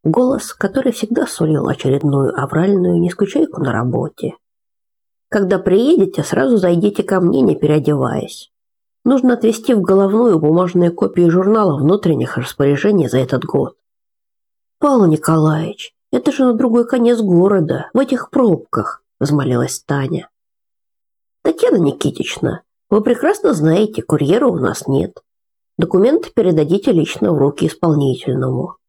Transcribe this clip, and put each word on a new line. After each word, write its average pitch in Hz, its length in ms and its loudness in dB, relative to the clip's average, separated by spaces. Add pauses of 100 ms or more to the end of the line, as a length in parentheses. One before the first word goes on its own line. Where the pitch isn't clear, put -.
Голос, 247 480 0
который - 400 -2
всегда - 340 -4
сулил 156 420 -2
очередную 139 720 -2
авральную 175 600 0
нескучайку 196 600 -2
на 135 120 -2
работе. 123 600 -4 (960)
"Когда 196 300 0
приедете, 233 640 2
сразу 247 360 0
зайдите 185 440 2
ко 190 180 0
мне, 170 200 2
не 131 160 2
переодеваясь. 147 960 -2 (540)
Нужно 247 280 2
отвезти 226 380 0
в 214 100 2
головную 196 580 2
бумажные 175 500 2
копии 175 380 2
журнала 185 500 2
внутренних 151 600 0
распоряжений 143 680 0
за 123 100 0
этот 127 260 -2
год". - 320 -4 (1040)
"Павел 262 260 4
Николаевич, 156 880 0 (160)
это - 220 0
же 269 120 0
на 247 100 2
другой 240 340 0
конец 240 320 2
города, 180 760 2
в 247 60 2
этих 262 300 -4
пробках", - 720 -2 (160)
взмолилась 131 600 -2
Таня. 139 480 -6 (1120)
"Татьяна 339 340 2
Никитична, - 880 -4 (260)
вы 208 100 4
прекрасно 277 540 0
знаете, 175 480 0
курьера 160 460 0
у 185 80 0
нас - 320 -4
нет. 139 340 -4 (560)
Документы 214 560 0
передадите 175 560 0
лично 185 420 0
в 151 60 0
руки 143 300 0
исполнительному. 131 1080 -2 (120)